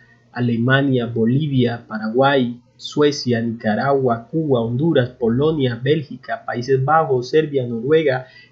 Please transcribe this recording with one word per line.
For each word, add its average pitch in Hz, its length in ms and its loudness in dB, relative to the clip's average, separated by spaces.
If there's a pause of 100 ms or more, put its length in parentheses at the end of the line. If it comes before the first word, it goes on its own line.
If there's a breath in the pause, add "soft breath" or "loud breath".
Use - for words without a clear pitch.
(320 soft breath)
Alemania, 123 720 0
Bolivia, 120 840 0
Paraguay, 120 720 0 (160)
Suecia, 143 680 -2
Nicaragua, 117 880 -2
Cuba, 147 300 0
Honduras, 123 500 0
Polonia, 127 720 0
Bélgica, 131 640 -4
Países 131 360 0
Bajos, 139 460 2
Serbia, 143 380 0
Noruega, 131 600 0 (240 loud breath)